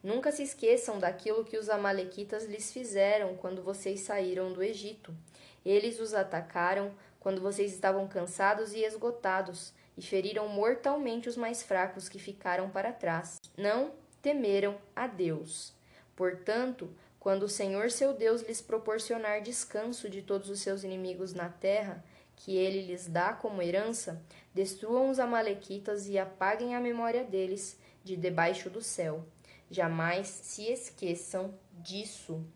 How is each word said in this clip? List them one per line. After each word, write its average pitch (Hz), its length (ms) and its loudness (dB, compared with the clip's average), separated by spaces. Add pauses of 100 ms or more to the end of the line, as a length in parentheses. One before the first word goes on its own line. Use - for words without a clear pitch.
Nunca 240 260 2
se 294 140 -2
esqueçam 233 560 4
daquilo 214 460 0
que 220 120 -6
os 214 120 -4
amalequitas 202 760 0
lhes 214 280 -8
fizeram 202 680 2
quando 185 260 -6
vocês 196 380 -4
saíram 185 500 -2
do 180 100 -4
Egito. 202 520 -6 (520)
Eles 214 360 4
os 220 120 -4
atacaram 190 800 2 (260)
quando 190 220 0
vocês 202 320 0
estavam 196 320 2
cansados 196 680 2
e 220 100 0
esgotados, 202 920 -2 (240)
e 180 40 -14
feriram 208 480 0
mortalmente 240 800 2
os 240 80 -4
mais 233 260 -4
fracos 190 460 0
que 196 100 -14
ficaram 190 500 -2
para 196 220 -2
trás. 170 460 -2 (200)
Não 220 360 2 (280)
temeram 202 560 4 (160)
a 247 140 -2
Deus. 165 680 -2 (400)
Portanto, 208 760 0 (300)
quando 196 240 2
o 208 60 0
Senhor 202 420 0
seu 269 220 4
Deus 226 300 4
lhes - 180 -6
proporcionar 220 800 0
descanso 226 680 -4
de 196 120 -8
todos 196 280 -2
os 196 120 -4
seus 196 240 -2
inimigos 185 480 -4
na 175 160 -4
terra 190 520 0 (320)
que - 220 -6
ele 190 260 4
lhes 180 240 -6
dá 175 280 2
como 214 280 -2
herança, 180 640 0 (300)
destruam 220 560 2
os 262 100 2
amalequitas 208 880 0
e 196 100 0
apaguem 208 560 0
a 247 60 0
memória 240 420 0
deles 190 560 -2 (240)
de 185 140 -6
debaixo 180 540 2
do 226 120 -8
céu. 165 440 -4 (440)
Jamais 170 600 0
se - 420 -8
esqueçam 190 840 -4 (200)
disso. 180 680 -10 (140)